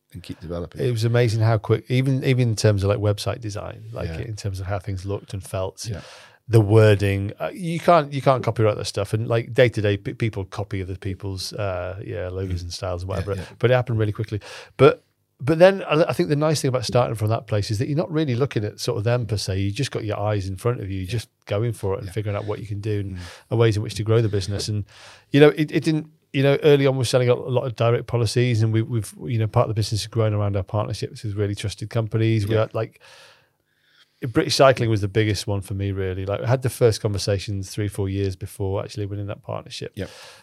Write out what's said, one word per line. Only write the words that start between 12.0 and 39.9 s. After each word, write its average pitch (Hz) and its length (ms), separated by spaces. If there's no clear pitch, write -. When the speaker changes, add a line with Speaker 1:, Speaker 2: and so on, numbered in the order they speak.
Speaker 2:
yeah, 95 260
logos 92 320
Speaker 1:
Mm. - 20
Speaker 2:
and 87 100
styles 90 300
and 95 80
Speaker 1:
Yeah, 95 60
Speaker 2:
whatever. 95 200
Speaker 1:
yeah. 90 80
Speaker 2:
But 120 120
it 127 40
happened 120 240
really 107 140
quickly. 107 280
But, 139 260
but 160 180
then 190 260
I, 156 200
I 165 100
think 175 160
the 147 60
nice 151 260
thing 135 80
about 123 160
starting 117 280
from 107 140
that 113 180
place 104 240
is 104 80
that 131 100
you're 147 100
not 147 120
really 151 240
looking 117 300
at - 160
sort 120 160
of 104 80
them 120 220
per 107 100
se. 95 240
You 98 100
just 127 200
got 107 160
your 104 120
eyes 101 300
in 95 80
front 120 240
of 98 100
you, 95 120
Speaker 1:
Yeah. 92 80
Speaker 2:
just 113 180
going 113 300
for 98 220
it - 20
and 98 80
Speaker 1:
Yeah. 90 60
Speaker 2:
figuring 104 220
out 104 120
what 104 140
you 107 60
can 101 140
do 104 200
and, 98 160
Speaker 1:
Mm. 90 40
Speaker 2:
and 113 100
ways 113 160
in 107 60
which 113 140
to 107 60
grow 110 200
the 107 80
business. 98 380
And, 104 180
you 143 80
know, 151 100
it, 151 200
it 156 140
didn't, 156 220
you 139 100
know, 139 200
early 143 240
on, 131 120
we're 127 60
selling 123 260
a 123 40
lot 123 300
of 127 100
direct 120 320
policies, 120 560
and 113 80
we, 110 120
we've, 113 320
you 120 140
know, 110 80
part 120 180
of - 40
the 110 60
business 104 280
has 110 60
grown 110 260
around 101 220
our 95 60
partnerships - 600
with 104 120
really 101 180
trusted 104 340
companies. 110 580
We 110 80
Speaker 1:
Yeah. 107 80
Speaker 2:
had, - 120
like, - 260
British - 240
Cycling 127 340
was 107 100
the 101 80
biggest 107 380
one 101 160
for - 100
me, 98 180
really. 95 360
Like, 101 160
I - 40
had 127 140
the 127 80
first 113 320
conversations 101 680
three, 104 180
four 98 220
years 98 260
before 98 460
actually - 240
winning 101 220
that - 140
partnership. - 520